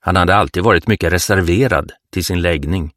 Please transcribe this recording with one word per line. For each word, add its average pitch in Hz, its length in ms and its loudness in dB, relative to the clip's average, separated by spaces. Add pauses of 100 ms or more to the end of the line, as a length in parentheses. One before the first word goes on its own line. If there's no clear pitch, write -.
Han 90 160 -2
hade 90 180 2
alltid 90 280 0
varit 98 240 2
mycket 87 260 0
reserverad 92 800 0 (180)
till 90 140 -6
sin 87 180 -2
läggning. 80 540 -2